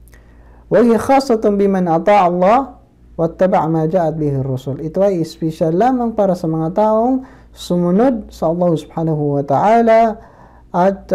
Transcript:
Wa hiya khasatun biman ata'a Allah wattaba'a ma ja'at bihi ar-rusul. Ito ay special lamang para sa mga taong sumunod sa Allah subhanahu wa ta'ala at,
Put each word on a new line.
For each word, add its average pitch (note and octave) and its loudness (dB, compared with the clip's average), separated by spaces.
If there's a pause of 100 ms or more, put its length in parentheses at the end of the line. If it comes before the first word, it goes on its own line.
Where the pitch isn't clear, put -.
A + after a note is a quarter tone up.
(680)
Wa G3+ 4
hiya A3+ 2
khasatun A3+ 0
biman F#3+ 0
ata'a E3+ 2
Allah G3+ 0 (400)
wattaba'a E3+ 0
ma D#3+ 0
ja'at E3 0
bihi C#3+ -4
ar-rusul. C3+ -8
Ito D#3+ -4
ay F#3+ 0
special D#3+ -4
lamang A#3 0
para G3 0
sa F#3 -8
mga D#3+ -4
taong A3+ 0 (240)
sumunod F#3+ -2
sa E3 -4
Allah F3 0
subhanahu D3 -4
wa - -2
ta'ala A3 4 (680)
at, G3 -2